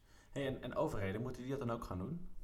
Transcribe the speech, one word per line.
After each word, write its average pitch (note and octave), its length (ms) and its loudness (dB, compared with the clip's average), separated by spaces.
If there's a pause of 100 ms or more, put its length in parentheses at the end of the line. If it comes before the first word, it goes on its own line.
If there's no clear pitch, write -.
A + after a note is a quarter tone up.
(300)
Hey, C#3 160 0
en, B2 160 -2
en B2 120 -4
overheden, G#2+ 480 2
moeten B2 200 -2
die C3 80 -2
dat C3+ 100 2
dan A#2+ 100 2
ook A#2 140 0
gaan F#2+ 140 -2
doen? C#3 300 -2 (160)